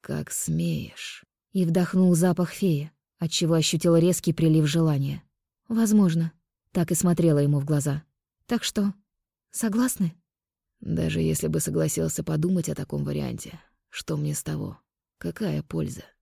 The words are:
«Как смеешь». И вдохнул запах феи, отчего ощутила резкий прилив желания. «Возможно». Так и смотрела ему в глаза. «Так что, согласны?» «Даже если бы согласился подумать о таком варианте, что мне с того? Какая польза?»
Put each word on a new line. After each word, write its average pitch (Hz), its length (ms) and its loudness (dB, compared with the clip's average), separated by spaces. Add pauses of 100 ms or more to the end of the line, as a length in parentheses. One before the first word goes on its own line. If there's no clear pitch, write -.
«Как - 300 -8
смеешь». - 920 -4 (280)
И 185 140 2
вдохнул 180 480 4
запах 175 380 2
феи, 156 380 -2 (280)
отчего 165 340 0
ощутила 165 480 4
резкий 170 320 2
прилив 160 340 4
желания. 143 560 0 (460)
«Возможно». 202 640 2 (400)
Так 170 180 0
и 180 40 0
смотрела 170 460 4
ему 143 200 2
в 139 60 -4
глаза. 147 360 -2 (440)
«Так 240 180 -4
что, 202 300 -2 (560)
согласны?» 226 640 -2 (680)
«Даже 160 400 -2
если 160 280 0
бы 156 120 -2
согласился 160 600 -2
подумать 165 460 -2
о 147 60 -4
таком 147 300 -6
варианте, 143 540 -8 (320)
что - 260 -8
мне 147 180 -4
с - 80 -8
того? 151 360 -8 (400)
Какая 160 440 -6
польза?» - 400 -6 (200)